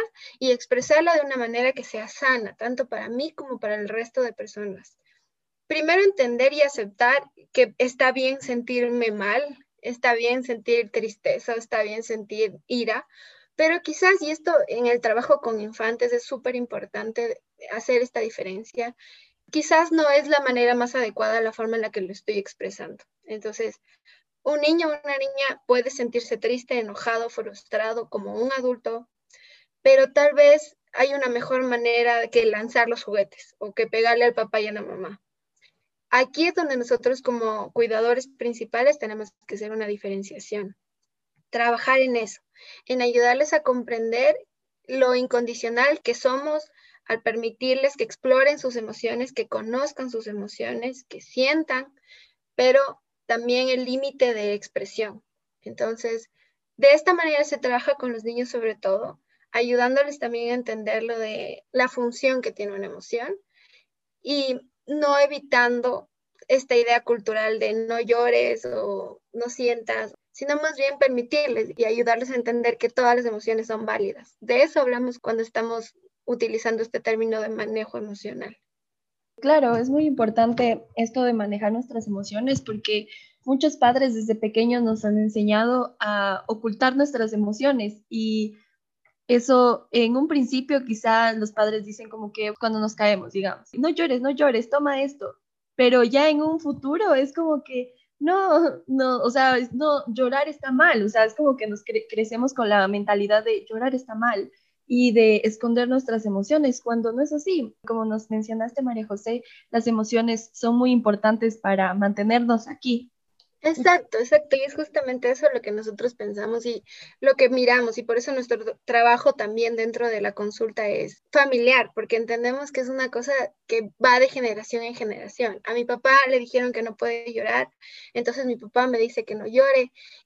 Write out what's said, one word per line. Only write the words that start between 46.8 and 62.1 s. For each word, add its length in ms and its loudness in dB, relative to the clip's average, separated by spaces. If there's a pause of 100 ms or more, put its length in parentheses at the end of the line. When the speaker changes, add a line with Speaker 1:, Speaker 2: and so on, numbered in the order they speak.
Speaker 1:
al 160 -4
permitirles 720 -2
que 80 -6
exploren 540 2
sus 180 -6
emociones, 580 -6
que 140 -6
conozcan 640 -6
sus 160 -8
emociones, 800 -10
que 160 -18
sientan, 720 -2 (640)
pero 460 4 (260)
también 420 0
el 160 -2
límite 480 0
de 200 -2
expresión. 720 -8 (380)
Entonces, 680 -6 (480)
de 160 8
esta 200 4
manera 300 2
se 160 -2
trabaja 360 0
con 180 -6
los 100 -10
niños 260 -4
sobre 260 -4
todo, 440 -4 (320)
ayudándoles 640 0
también 340 -6
a 40 -2
entender 480 -6
lo 160 -6
de 520 -8
la 160 0
función 540 -2